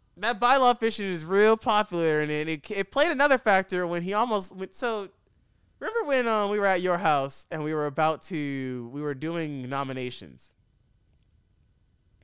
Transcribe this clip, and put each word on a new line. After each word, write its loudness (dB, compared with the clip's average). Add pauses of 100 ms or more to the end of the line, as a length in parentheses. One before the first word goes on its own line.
(200)
that -2
bylaw 4
fishing -2
is -4
real 6
popular, 0
and -2
it, -2
it, -6
it -4
played 2
another 4
factor 2
when -2
he -4
almost -2
went, -10
so -4 (720)
remember -2
when, 2
um, 2
we 0
were 2
at 2
your 0
house 0
and -4
we -2
were -2
about 0
to, -6
we -8
were -4
doing -6
nominations, -8 (1700)